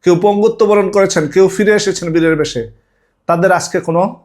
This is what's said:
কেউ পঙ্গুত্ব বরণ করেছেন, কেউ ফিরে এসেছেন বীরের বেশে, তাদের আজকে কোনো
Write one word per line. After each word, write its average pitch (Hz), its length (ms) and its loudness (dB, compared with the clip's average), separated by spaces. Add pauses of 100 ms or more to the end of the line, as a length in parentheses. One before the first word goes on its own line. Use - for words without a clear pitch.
কেউ 175 180 4
পঙ্গুত্ব 208 460 0
বরণ 202 260 2
করেছেন, 190 280 0 (100)
কেউ 190 120 4 (100)
ফিরে 208 240 2
এসেছেন 180 340 -4
বীরের 165 280 2
বেশে, 139 200 -4 (680)
তাদের 170 220 2
আজকে 175 260 -2 (100)
কোনো 165 140 -2 (240)